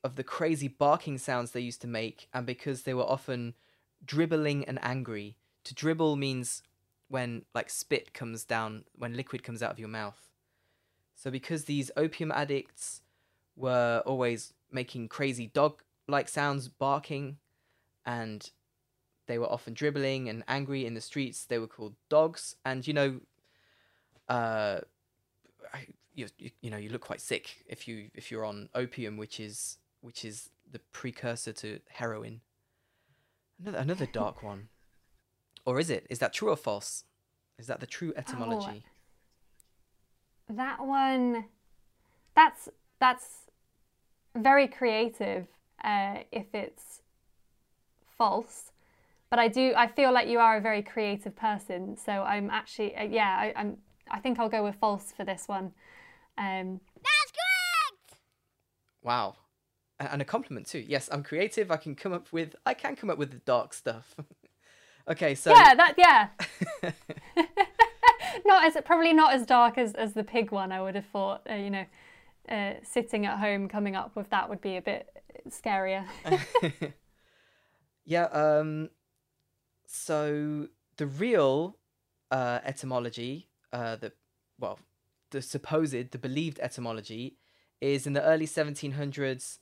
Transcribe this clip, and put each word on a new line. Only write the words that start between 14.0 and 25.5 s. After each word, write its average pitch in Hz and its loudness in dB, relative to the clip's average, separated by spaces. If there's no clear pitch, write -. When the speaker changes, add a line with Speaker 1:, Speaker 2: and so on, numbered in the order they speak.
Speaker 1:
always 123 -2
making 123 -8
crazy 127 -4
dog-like 143 -2
sounds, 143 -2
barking, 143 -4
and 113 -8
they 120 -4
were 117 -2
often 117 -8
dribbling 135 -4
and 110 -10
angry 135 -4
in 117 -8
the 113 -10
streets, 131 -8
they 120 -4
were 113 -6
called 107 -16
dogs. 160 2
And, 131 -4
you 151 -4
know, 139 0
uh, 110 -2